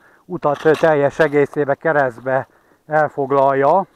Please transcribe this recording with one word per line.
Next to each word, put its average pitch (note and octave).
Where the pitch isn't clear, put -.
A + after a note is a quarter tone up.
utat, D3+
ö, D#3+
teljes C#3+
egészébe C#3+
keresztbe C3
elfoglalja. C#3+